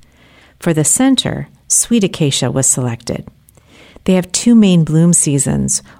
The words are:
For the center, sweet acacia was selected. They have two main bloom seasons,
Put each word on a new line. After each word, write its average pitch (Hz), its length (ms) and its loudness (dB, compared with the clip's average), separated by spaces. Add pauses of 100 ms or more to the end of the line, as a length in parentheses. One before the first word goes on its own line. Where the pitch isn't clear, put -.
(600)
For 170 140 -2
the 156 100 0
center, 247 640 -2 (220)
sweet - 340 0
acacia 139 480 -2
was 135 160 -2
selected. - 640 -6 (760)
They 190 80 2
have 185 180 -2
two - 240 2
main 185 280 4
bloom 160 300 2
seasons, 139 680 -2 (160)